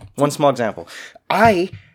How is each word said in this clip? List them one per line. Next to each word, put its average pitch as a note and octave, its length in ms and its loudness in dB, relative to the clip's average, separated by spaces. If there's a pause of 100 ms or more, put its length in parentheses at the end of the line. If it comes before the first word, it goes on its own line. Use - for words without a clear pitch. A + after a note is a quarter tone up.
(160)
one C#3+ 160 0
small C#3+ 180 2
example. G#2+ 380 -4 (420)
I F#3+ 400 2 (260)